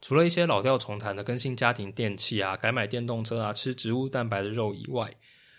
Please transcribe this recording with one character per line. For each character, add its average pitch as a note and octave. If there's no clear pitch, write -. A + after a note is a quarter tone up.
除 C3+
了 E3+
一 -
些 F3
老 A#2
调 C3
重 G#2
弹 G#2+
的 G#2
更 A#2+
新 B2+
家 A#2+
庭 G2+
电 G#2+
器 G#2
啊， F#2+
改 A2+
买 A2
电 A#2+
动 A#2
车 A2+
啊， G#2
吃 B2+
植 A2+
物 C3
蛋 B2
白 G2
的 G#2
肉 A2
以 E2
外， -